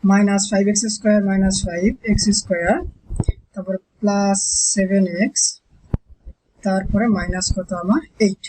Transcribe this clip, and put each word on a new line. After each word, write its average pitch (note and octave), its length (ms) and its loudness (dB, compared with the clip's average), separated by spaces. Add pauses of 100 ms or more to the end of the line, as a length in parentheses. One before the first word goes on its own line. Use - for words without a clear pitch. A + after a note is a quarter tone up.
(120)
মাইনাস G3+ 400 4
ফাইভ G3 200 2
এক্স G#3 120 0 (120)
স্কয়ার G#3 240 2 (100)
মাইনাস F#3+ 260 2 (100)
ফাইভ F3 220 -2 (240)
এক্স - 140 2 (140)
স্কয়ার, F3 360 0 (800)
তারপরে F#3+ 240 -6 (220)
প্লাস G3+ 400 0 (340)
সেভেন G3 300 2 (200)
এক্স, C4 180 -2 (1200)
তারপরে G3 400 0 (120)
minus F3+ 380 -4
কত F#3 140 -8 (140)
আমার? A3+ 180 0 (240)
এইট। G3 240 -2